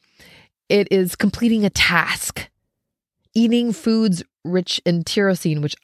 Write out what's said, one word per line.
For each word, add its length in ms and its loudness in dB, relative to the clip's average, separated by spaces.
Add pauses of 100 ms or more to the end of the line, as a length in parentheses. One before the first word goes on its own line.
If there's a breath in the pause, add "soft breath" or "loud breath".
(720 soft breath)
It 200 2
is 260 2
completing 480 0
a 60 2
task. 800 -2 (840)
Eating 380 2
foods 500 0 (220)
rich 420 -2
in 180 0
tyrosine, 560 0
which 240 -4